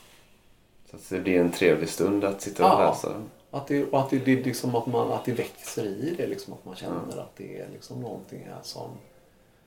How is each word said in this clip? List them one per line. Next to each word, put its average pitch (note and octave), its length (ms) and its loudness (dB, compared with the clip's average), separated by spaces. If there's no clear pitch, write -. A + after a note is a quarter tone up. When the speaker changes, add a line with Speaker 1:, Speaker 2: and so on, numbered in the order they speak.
Speaker 1:
Så - 40 -16
att - 140 -16
det F2+ 100 -2
blir F2+ 200 4
en F2 120 6
trevlig E2 380 4
stund G2 340 2
att G2 180 -2
sitta G2+ 240 2
och G#2 60 6
Speaker 2:
Ja. F2 80 6
Speaker 1:
läsa. - 320 -2
Speaker 2:
Att C#3 120 -8
det, C#3+ 180 0
och C#3 140 2
att C3 100 0
det, C3+ 100 2
det C3 200 4
är - 40 -4
liksom B2 320 -2
att A#2 100 0
man, A#2 260 0
att A2+ 140 -4
det B2 60 0
växer - 540 -4
i A#2+ 320 -4
det, A#2 100 -2
liksom, G2 260 -8
att - 120 -16
man F#2 100 -14
känner F2 280 -8
Speaker 1:
Mm. - 160 -10
Speaker 2:
att F2+ 180 -12
det F#2+ 220 -12
är F#2 140 -12
liksom - 280 -12
någonting - 440 -12
här F#2+ 180 -14
som, - 260 -12